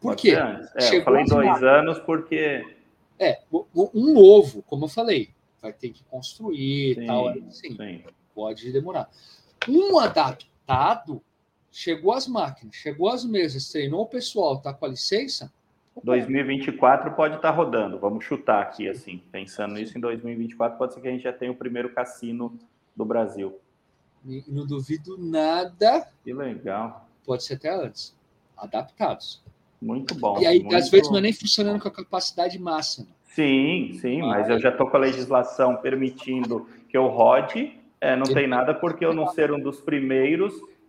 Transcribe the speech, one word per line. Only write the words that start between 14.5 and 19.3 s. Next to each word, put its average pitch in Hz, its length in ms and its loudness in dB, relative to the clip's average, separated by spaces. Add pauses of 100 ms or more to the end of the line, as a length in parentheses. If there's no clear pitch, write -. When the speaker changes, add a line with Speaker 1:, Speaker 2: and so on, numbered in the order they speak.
Speaker 1:
tá 135 140 -10
com 139 140 -10
a - 20 -6
licença? 139 640 -6 (500)
Speaker 2:
Dois 123 240 0
mil 135 140 -2
e 139 40 -2
vinte 135 240 -4
e - 40 -2
quatro 135 400 2
pode 156 300 -2
tá 160 80 2
rodando, 113 480 -2
vamos 101 260 -4
chutar 107 380 -2
aqui, 101 260 -8
assim, 90 420 -12